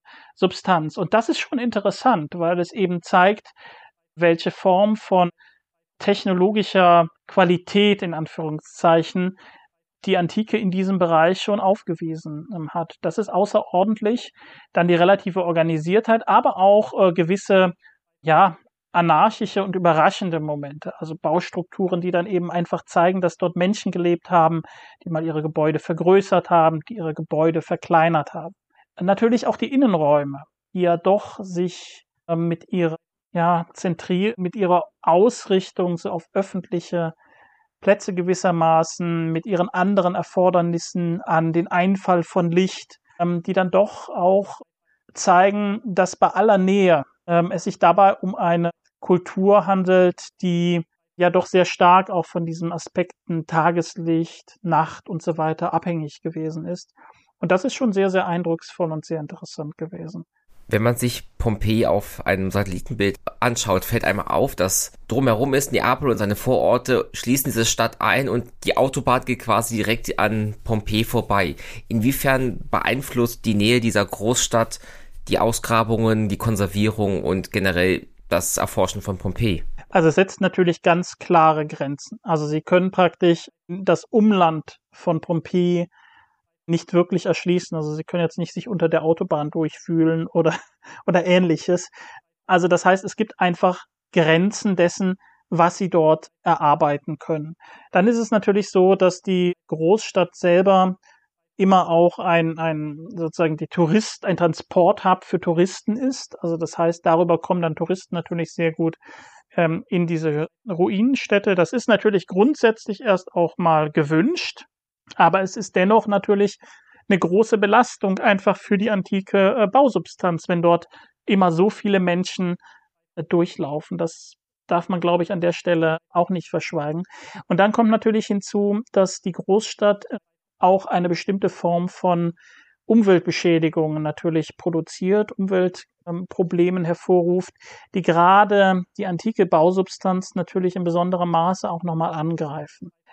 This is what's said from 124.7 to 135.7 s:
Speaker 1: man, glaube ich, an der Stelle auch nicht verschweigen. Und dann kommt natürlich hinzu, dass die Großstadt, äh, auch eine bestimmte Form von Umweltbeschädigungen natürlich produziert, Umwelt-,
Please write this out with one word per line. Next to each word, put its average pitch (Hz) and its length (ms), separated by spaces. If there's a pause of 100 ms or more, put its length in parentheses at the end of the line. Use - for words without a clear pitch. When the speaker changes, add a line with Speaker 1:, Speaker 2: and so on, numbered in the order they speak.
Speaker 1:
man, 180 100
glaube 175 240
ich, 185 80
an 180 100
der 170 120
Stelle 165 440 (120)
auch 175 200
nicht 180 200
verschweigen. 160 540 (440)
Und 175 100
dann 202 140
kommt 220 180
natürlich 220 380
hinzu, 202 540 (100)
dass 190 300
die 185 100
Großstadt, 202 800
äh, 226 80 (420)
auch 190 260
eine 180 240
bestimmte 190 400
Form 175 380
von 170 460 (520)
Umweltbeschädigungen 165 1160
natürlich 156 560
produziert, 185 760
Umwelt-, 190 500 (240)